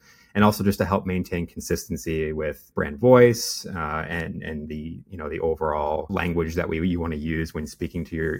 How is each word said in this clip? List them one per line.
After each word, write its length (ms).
And 120
also 180
just 160
to 60
help 220
maintain 380
consistency 880
with 420
brand 240
voice, 680
uh, 420
and, 360
and 240
the, 400
you 80
know, 120
the 120
overall 680
language 460
that 140
we, 180
you 140
wanna 160
use 360
when 140
speaking 380
to 100
your, 260